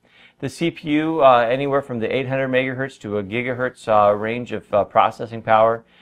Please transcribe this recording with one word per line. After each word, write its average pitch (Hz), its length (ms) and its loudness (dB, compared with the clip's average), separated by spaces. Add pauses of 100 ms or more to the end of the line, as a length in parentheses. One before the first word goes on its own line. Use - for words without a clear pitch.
(400)
The 135 80 -8
C 170 220 -4
P 160 220 -12
U, 156 300 0
uh, 127 180 6
anywhere 139 420 -2
from 120 160 -8
the 110 160 -4
eight 127 140 -4
hundred 135 200 -4
megahertz 131 520 -4
to 104 180 -6
a 101 60 -4
gigahertz, 123 640 -6
uh, 104 260 4
range 110 380 -6
of, 101 200 -8
uh, 101 120 2
processing 113 580 -2
power. 113 420 2 (180)